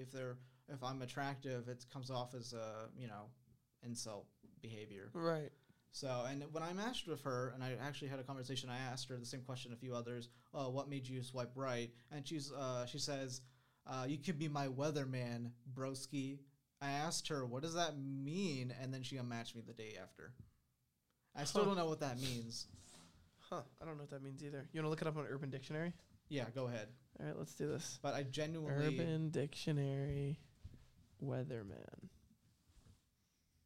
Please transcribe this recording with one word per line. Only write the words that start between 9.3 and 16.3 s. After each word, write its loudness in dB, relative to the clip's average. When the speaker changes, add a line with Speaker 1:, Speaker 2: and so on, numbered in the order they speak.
Speaker 1:
question, -4
a -4
few -2
others, -2
"Oh, 2
what 0
made -2
you -2
swipe -2
right?" 2
And -4
she's, -2
uh, 0
she -6
says, 0
uh, 0
"You 2
could 0
be 2
my 4
weatherman, 2
broski." 0